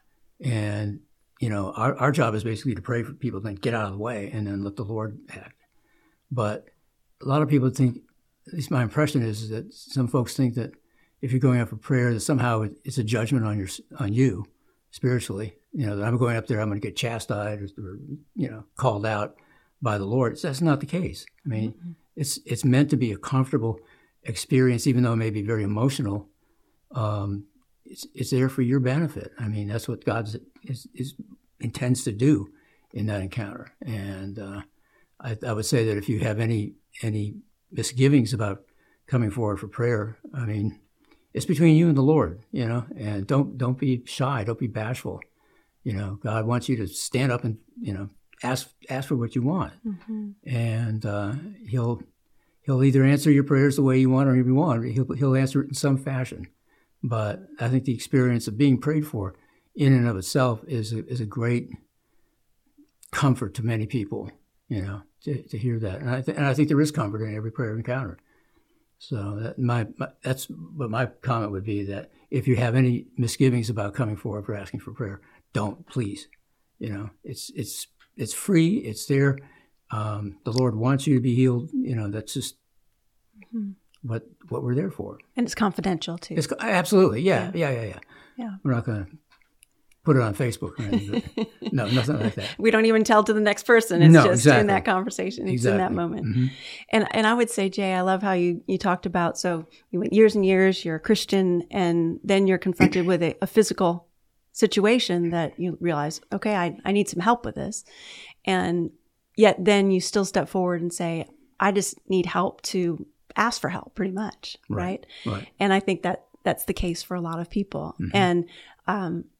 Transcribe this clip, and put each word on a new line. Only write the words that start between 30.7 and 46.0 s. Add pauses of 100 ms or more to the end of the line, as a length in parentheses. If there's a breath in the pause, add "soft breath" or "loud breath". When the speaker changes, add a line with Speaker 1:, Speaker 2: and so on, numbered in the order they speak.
Speaker 1:
is, (440)
intends
to
do (400 soft breath)
in
that
encounter. (100)
And,
uh, (580)
I,
I
would
say
that
if
you
have
any, (280)
any (360)
misgivings
about (440)
coming
forward
for
prayer, (160)
I
mean, (540 soft breath)
it's
between
you
and
the
Lord, (140)
you
know, (100)
and
don't,
don't
be
shy,
don't
be
bashful. (640)
You
know,